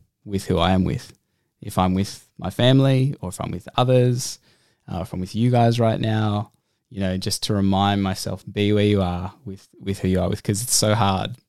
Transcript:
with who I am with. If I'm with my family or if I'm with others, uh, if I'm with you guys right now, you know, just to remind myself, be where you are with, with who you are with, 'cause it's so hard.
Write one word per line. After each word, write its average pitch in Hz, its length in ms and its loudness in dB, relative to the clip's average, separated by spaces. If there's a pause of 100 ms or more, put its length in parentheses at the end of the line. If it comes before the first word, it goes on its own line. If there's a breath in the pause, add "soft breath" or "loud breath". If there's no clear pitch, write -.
(260)
with 98 220 -6
who 90 100 0
I 87 140 2
am 95 120 4
with. - 300 -6 (480)
If - 160 -12
I'm 92 160 2
with - 340 -4 (100)
my 90 120 -8
family 135 720 2
or 90 80 -8
if - 100 -10
I'm - 120 -6
with - 260 -10
others, 123 640 2 (520)
uh, 87 100 -6
if - 120 -10
I'm 92 80 -4
with 92 140 -8
you 120 140 2
guys 117 300 4
right 107 220 2
now, 107 500 -2 (380)
you 98 100 -10
know, 92 180 0
just - 260 -6
to 110 100 -2
remind 98 500 2
myself, 95 480 -6
be 104 220 2
where 104 100 4
you 104 180 4
are 87 320 -4 (120)
with, 95 240 -16 (100)
with 98 200 -6
who 92 100 0
you 92 100 2
are 90 100 0
with, - 140 -6
'cause 104 180 -2
it's - 140 -4
so 107 180 2
hard. 101 440 0 (120)